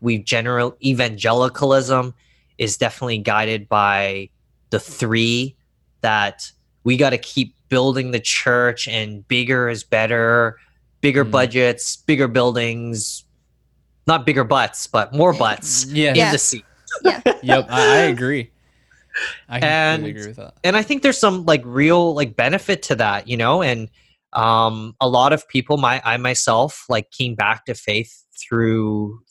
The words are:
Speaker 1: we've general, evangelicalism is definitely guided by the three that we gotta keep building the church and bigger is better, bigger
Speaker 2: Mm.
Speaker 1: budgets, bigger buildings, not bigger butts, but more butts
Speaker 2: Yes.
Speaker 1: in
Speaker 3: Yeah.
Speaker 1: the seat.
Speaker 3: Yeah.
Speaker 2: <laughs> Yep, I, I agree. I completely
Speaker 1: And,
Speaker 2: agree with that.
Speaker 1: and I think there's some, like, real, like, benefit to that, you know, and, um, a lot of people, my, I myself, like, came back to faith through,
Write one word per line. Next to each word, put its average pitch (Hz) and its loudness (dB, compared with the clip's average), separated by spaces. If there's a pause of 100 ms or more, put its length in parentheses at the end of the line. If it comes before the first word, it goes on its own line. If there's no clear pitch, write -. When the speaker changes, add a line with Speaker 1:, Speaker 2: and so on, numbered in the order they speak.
Speaker 1:
we've 113 -2
general, 120 -2 (540)
evangelicalism 127 2 (440)
is 110 -4
definitely 117 -4
guided 107 -2
by 98 0 (420)
the - 0
three 120 -2 (460)
that 107 -2 (320)
we 127 0
gotta 127 2
keep - -6 (140)
building 127 0
the 120 -2
church 123 0
and 107 -6
bigger 123 0
is 110 -6
better, 117 2 (440)
bigger 143 2
Speaker 2:
Mm. 107 -6
Speaker 1:
budgets, 123 0
bigger 139 2
buildings, 117 -2 (840)
not 156 2
bigger 135 2
butts, 120 0
but 110 -2
more 165 4
butts - -2
Speaker 2:
Yes. 147 0
Speaker 1:
in - 2
Speaker 3:
Yeah. 202 4
Speaker 1:
the 147 2
seat. - -4 (380)
Speaker 3:
Yeah. 349 2
Speaker 2:
<laughs> - 0
Yep, 127 2
I, 127 2
I 107 6
agree. 123 -2 (960)
I 123 -6
completely 151 2
Speaker 1:
And, 156 0
Speaker 2:
agree 104 -12
with 113 -16
that. - -20 (100)
Speaker 1:
and 185 2
I 214 2
think 269 -2
there's 269 2
some, 185 2
like, 156 4
real, 156 2
like, 139 -4
benefit 165 0
to 135 -2
that, 104 -2
you 120 -4
know, 131 2
and, 117 -2 (440)
um, 113 0
a 135 2
lot 127 4
of 151 -4
people, 135 -2
my, 131 0
I 117 0
myself, 123 0
like, 110 -2
came 123 -4
back 107 -2
to 123 -6
faith 107 -4 (240)
through, 110 -2 (120)